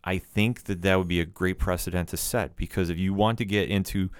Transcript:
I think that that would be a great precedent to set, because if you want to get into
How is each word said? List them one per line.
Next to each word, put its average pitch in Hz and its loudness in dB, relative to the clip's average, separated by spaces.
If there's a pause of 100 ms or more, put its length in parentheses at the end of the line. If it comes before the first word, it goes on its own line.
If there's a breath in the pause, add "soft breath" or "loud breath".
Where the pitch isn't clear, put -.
I 95 -2
think 110 0
that 92 -4
that 95 4
would 92 2
be 85 2
a 82 0
great 92 -2
precedent 87 -2
to 92 -6
set, - -4
because 87 -2
if 82 -2
you 95 0
want 107 2
to 117 -2
get 98 0
into 98 0 (100)